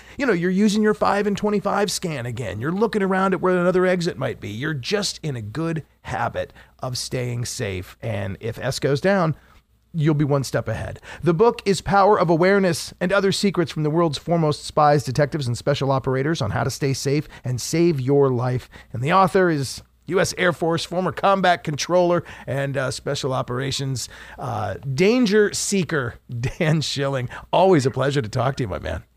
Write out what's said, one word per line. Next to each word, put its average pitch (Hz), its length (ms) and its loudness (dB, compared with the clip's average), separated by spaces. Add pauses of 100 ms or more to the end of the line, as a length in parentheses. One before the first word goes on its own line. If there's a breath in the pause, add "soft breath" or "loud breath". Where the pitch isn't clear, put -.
(160 loud breath)
you 269 120 -2
know, 220 60 4
you're 175 180 0
using 208 320 2
your 214 100 4
five 202 320 0
and 208 100 0
twenty-five 202 540 0
scan 147 380 -6
again. 107 340 -6
You're 151 100 -2
looking 208 300 0
around 190 320 2
at 170 80 -4
where 185 160 2
another 180 300 2
exit 175 280 0
might - 240 -6
be. 104 100 -10
You're 139 260 -6
just 185 480 -4
in 147 120 -6
a 117 60 -8
good 160 420 -6 (200)
habit - 500 -6 (300 soft breath)
of 127 160 -8
staying 123 460 -6
safe. 95 540 -8
And 101 400 -6
if 113 200 -8
S 120 180 -4
goes 139 240 0
down, 180 340 2 (580 soft breath)
you'll 156 200 2
be 147 120 2
one 139 180 0
step 120 240 -4
ahead. - 320 -6 (240 loud breath)
The 170 100 4
book 233 320 4
is 196 160 2
Power 196 380 4
of 175 100 2
Awareness 185 720 2
and 180 120 0
Other 196 200 2
Secrets 180 400 0
from 156 120 -4
the 151 60 2
World's 160 280 2
Foremost 156 460 0
Spies, 147 400 4
Detectives, 143 440 0
and 120 100 -2
Special 139 340 0
Operators 135 500 0
on 107 100 -2
How 123 120 -2
to 131 60 0
Stay 135 240 -2
Safe 139 340 -2 (160 loud breath)
and 123 160 -4
Save 165 400 2
Your 139 300 4
Life. 123 400 -2 (240 loud breath)
And 113 80 -6
the 147 120 0
author 185 360 4
is 143 320 -2 (260)
U 180 120 0
S 170 180 0
Air 175 160 2
Force, 165 320 -2
former 175 260 -2
combat 190 520 2
controller 175 600 2 (240 loud breath)
and, 139 300 -4
uh, 131 140 -2
special 139 420 -4
operations, 131 760 -4 (280 loud breath)
uh, 117 380 -6 (180)
danger 208 600 4
seeker, 151 720 -2
<laughs> 120 160 -10
Dan 156 420 0
Schilling. 139 480 -4 (240 loud breath)
Always 170 320 6
a 131 60 2
pleasure 135 300 0
to 107 80 -6
talk 127 280 0
to 139 60 -2
you, 107 40 -4
my 82 120 -6
man. 80 240 -8 (140)